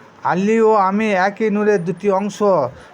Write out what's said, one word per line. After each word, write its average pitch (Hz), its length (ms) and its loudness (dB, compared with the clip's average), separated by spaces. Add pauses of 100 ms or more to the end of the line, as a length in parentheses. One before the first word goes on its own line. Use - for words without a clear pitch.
(240)
"আলী 196 360 0
ও 220 140 4
আমি 208 380 0
একই 202 380 -2
নূরের 208 340 0
দুটি 190 260 -4
অংশ।" 196 320 -4 (520)